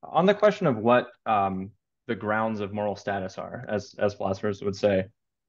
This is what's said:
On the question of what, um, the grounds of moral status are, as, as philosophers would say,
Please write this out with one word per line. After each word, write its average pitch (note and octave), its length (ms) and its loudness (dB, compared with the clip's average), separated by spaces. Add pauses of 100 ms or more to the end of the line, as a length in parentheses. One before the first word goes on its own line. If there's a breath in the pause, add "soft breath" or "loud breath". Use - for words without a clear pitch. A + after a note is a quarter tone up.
On E3+ 220 0
the G3+ 80 6
question G3 340 2
of A#2 100 2
what, A#2+ 300 4 (180)
um, G2 460 0 (360)
the A#2 80 -4
grounds G#2+ 440 -2
of G2+ 140 -6
moral G#2 220 -2
status G2 420 -6
are, F#2 320 -10
as, G#2 280 -4
as G#2 160 2
philosophers G2 480 -4
would G2+ 140 -4
say, F#2+ 300 2 (440)